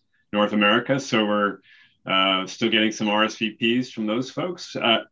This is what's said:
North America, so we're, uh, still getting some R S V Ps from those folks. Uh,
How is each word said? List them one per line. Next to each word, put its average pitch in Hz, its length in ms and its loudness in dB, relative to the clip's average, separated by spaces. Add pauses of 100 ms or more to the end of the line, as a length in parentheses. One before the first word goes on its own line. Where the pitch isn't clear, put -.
(320)
North 104 200 2
America, 113 480 2
so 110 260 0
we're, 104 320 0 (480)
uh, 95 400 2
still 110 240 -2
getting 107 220 2
some 107 160 -2
R 104 160 4
S 107 120 -4
V 107 140 -4 (320)
Ps 123 80 -8
from 110 160 -6
those 123 240 -4
folks. 175 460 -8
Uh, 113 240 2 (120)